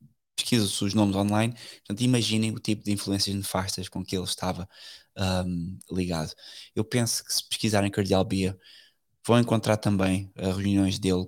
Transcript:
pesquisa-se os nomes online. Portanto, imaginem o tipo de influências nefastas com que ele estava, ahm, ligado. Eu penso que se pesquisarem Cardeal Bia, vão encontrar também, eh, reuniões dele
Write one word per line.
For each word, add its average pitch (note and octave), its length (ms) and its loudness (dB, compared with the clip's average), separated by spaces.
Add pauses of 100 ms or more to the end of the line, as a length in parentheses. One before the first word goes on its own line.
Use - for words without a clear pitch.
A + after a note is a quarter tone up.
(360)
pesquisa-se G#2 480 0
os G2+ 100 -2
nomes G2+ 220 2
online. G#2+ 380 0
Portanto, - 480 -10
imaginem A2 500 2
o G#2+ 80 -8
tipo G#2+ 240 -2
de G#2 80 -2
influências G2 420 0
nefastas F#2+ 540 -4
com F#2+ 160 -8
que F#2+ 140 -4
ele F2+ 80 -4
estava, F2+ 420 -6 (480)
ahm, F#2 640 -2 (120)
ligado. F2 440 -2 (420)
Eu G#2+ 80 0
penso A#2 400 -2
que - 100 -8
se - 140 -4
pesquisarem G2+ 420 0
Cardeal F#2+ 360 2
Bia, F#2+ 340 -2 (680)
vão A#2 140 6
encontrar A2 380 2
também, F#2+ 580 2
eh, F#2+ 160 -2
reuniões G2 480 2
dele F#2 280 2